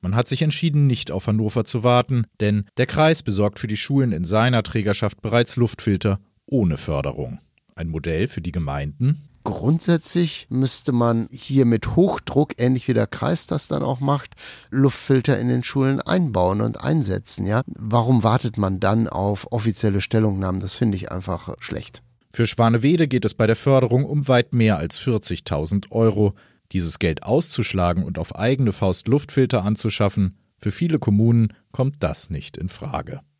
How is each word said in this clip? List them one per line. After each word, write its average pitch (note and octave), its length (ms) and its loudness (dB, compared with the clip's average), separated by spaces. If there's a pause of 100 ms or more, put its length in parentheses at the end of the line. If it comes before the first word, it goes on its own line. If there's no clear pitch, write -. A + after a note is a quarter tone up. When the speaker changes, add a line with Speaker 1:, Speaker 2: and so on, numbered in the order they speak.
Speaker 1:
Man F#2 120 -2
hat B2 140 2
sich C3+ 140 -2
entschieden, D3+ 440 2
nicht B2 240 0
auf - 160 -4
Hannover A2 380 0
zu A#2 180 -4
warten, B2 440 2 (120)
denn G#2 280 0 (100)
der B2+ 100 2
Kreis D#3 360 2
besorgt G#2 360 0
für - 80 -6
die G#2+ 120 -4
Schulen C3+ 340 0
in E2+ 120 -4
seiner A2 380 2
Trägerschaft G#2 580 -2
bereits A#2 360 0
Luftfilter G#2 640 0 (240)
ohne F#2+ 320 0
Förderung. C#2 640 -6 (340)
Ein E2+ 140 -8
Modell D#2+ 400 -2
für - 140 -10
die E2 100 -8
Gemeinden? C#3 720 -4 (180)
Speaker 2:
Grundsätzlich E3 1080 -2
müsste C3 420 -2
man A#2 400 2
hier C3+ 320 0
mit A#2 320 2
Hochdruck, - 640 0
ähnlich B2+ 280 0
wie B2+ 80 0
der A2+ 120 2
Kreis - 400 -2
das - 220 -4
dann - 140 -4
auch C3 160 -4
macht, C#3 360 -2 (360)
Luftfilter C3+ 680 2
in B2 80 -2
den B2 160 0
Schulen C3+ 360 0
einbauen G2+ 600 2
und A2+ 200 -2
einsetzen, G2+ 680 -2
ja? A2 200 0
Warum A#2 560 2
wartet A2+ 360 2
man F#2+ 200 0
dann G2+ 300 0
auf G2 420 -4
offizielle G#2+ 520 0
Stellungnahmen? G2 580 0
Das G2 140 -8
finde G#2 240 0
ich - 120 -10
einfach F#2 480 -8
schlecht. - 440 -10 (300)
Speaker 1:
Für A#2 140 0
Schwanewede A#2+ 640 2
geht B2+ 160 0
es G#2+ 100 -2
bei A2+ 120 2
der A2 100 2
Förderung C3 480 2
um C#3+ 240 -2
weit B2 240 2
mehr A2 240 4
als D#2+ 220 -6
vierzigtausend F#2+ 920 -4
Euro. G#2+ 440 4 (380)
Dieses F2 260 -2
Geld E2 240 0
auszuschlagen F#2+ 800 0
und - 160 -6
auf - 160 -8
eigene A#2+ 380 0
Faust - 340 -2
Luftfilter B2+ 560 0
anzuschaffen, G2+ 720 0 (220)
für G#2 140 -4
viele E3 260 0
Kommunen A2+ 540 4 (180)
kommt C#3 320 -4
das - 260 -6
nicht D2 280 -10
in F#2 120 -8
Frage. - 520 -8 (200)